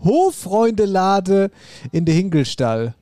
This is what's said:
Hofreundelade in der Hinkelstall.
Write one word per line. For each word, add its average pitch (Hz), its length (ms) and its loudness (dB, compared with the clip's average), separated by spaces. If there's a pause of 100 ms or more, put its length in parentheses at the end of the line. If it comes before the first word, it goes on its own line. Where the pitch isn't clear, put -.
Hofreundelade 196 1500 0 (400)
in 165 140 -2
der 160 100 2
Hinkelstall. 123 880 -2